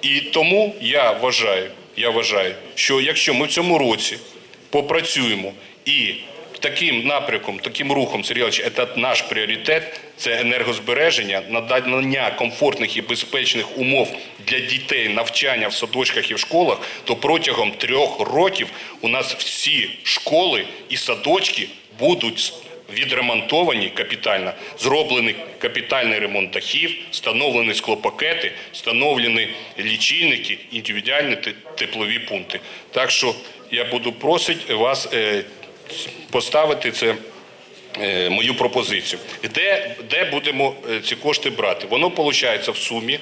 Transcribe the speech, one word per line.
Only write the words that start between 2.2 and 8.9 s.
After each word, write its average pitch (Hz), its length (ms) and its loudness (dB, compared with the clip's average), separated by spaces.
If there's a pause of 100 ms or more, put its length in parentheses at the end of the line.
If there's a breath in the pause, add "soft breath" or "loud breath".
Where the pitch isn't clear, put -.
що 135 260 2
якщо 143 340 2
ми 127 120 2
в 147 40 -4
цьому 175 280 4
році 113 400 2 (520)
попрацюємо 123 840 0 (320 loud breath)
і 120 300 2 (460)
таким 143 460 0
напрямком, 113 520 -2
таким 139 340 -2
рухом, 110 320 0
Сергій 120 160 0
Іванович, 113 220 2 (140)
це 123 100 2 (100)